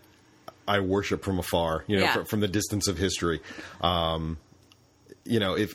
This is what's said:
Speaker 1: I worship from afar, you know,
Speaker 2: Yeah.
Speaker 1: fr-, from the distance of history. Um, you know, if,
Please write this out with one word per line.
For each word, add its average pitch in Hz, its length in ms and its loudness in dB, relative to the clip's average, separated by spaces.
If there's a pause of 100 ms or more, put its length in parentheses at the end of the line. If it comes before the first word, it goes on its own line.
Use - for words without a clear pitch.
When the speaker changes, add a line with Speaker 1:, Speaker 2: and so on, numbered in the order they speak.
(680)
Speaker 1:
I 101 100 4
worship 98 460 0
from 95 160 0
afar, 82 480 0
you 104 80 2
know, 95 80 4
Speaker 2:
Yeah. - 100 2
Speaker 1:
fr-, 101 80 -2
from 107 180 -2
the 104 80 2
distance 101 380 0
of 95 120 0
history. 85 420 0 (420)
Um, 80 560 0 (840)
you 113 160 2
know, 92 160 0
if, 101 180 0